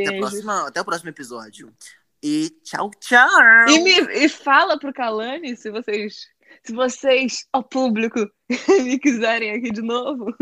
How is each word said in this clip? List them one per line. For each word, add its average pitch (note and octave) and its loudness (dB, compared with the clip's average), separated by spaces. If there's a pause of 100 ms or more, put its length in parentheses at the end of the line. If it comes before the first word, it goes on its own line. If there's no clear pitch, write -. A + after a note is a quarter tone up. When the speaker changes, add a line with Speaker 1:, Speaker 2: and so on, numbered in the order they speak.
Speaker 1:
a G3 -4
Speaker 2:
Beijo. G3 -6
Speaker 1:
próxima, G3+ -4
até E3+ -8
o F#3+ -4
próximo E3+ -8
episódio. A#2 -16 (500)
E D3+ -2 (140)
tchau, - -8 (120)
tchau. B3+ 4 (400)
Speaker 2:
E D#4 6
me, F#4 4 (220)
e C#4+ 2
fala D4+ 2
pro C#4 -8
Kalani, B3 -6
se G#3+ -14
vocês, G#3+ -8 (360)
se - -14
vocês, B3+ -2
ao C4 -2
público, A#3 -2 (280)
<laughs> C4 2
me B3+ -2
quiserem A3+ 0
aqui A#3 -6
de G#3+ -6
novo. A#3+ -6